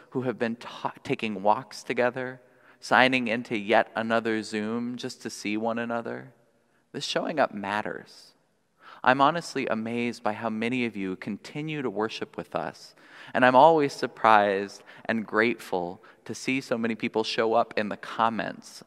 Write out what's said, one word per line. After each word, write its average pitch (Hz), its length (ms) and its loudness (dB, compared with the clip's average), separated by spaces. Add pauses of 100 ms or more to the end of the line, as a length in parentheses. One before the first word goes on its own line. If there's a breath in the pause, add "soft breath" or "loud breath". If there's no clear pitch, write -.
(120 loud breath)
who 131 100 -4
have 120 160 -4
been 117 200 -2
ta-, - 360 -10 (100)
taking 107 400 -4
walks 110 400 0
together, 123 580 -2 (380 soft breath)
signing 127 480 4
into 120 300 -2
yet 104 380 2
another 113 480 0
Zoom 113 520 -6
just 123 280 -10
to 113 60 -8
see 104 280 -6
one 113 220 -2
another. 117 540 -6 (580)
This - 140 -10
showing 170 340 -2
up - 140 2
matters. 101 800 -8 (680 loud breath)
I'm 131 180 6
honestly 147 460 0
amazed 117 560 -4
by 107 100 0
how 110 160 -4
many 120 360 -2
of 107 100 -4
you 95 220 -4
continue 147 640 -8
to 127 80 -2
worship 104 480 -4
with 82 180 -8
us, - 400 -8 (380 loud breath)
and 127 120 4
I'm 127 100 8
always 147 380 6
surprised 104 880 2 (200 loud breath)
and 113 240 -2
grateful 101 760 0 (220 loud breath)
to 113 100 -10
see 131 260 -4
so 127 180 -4
many 113 180 -2
people 110 280 -2
show 113 300 0
up 117 240 2
in 107 120 -2
the 98 80 -8
comments - 880 -4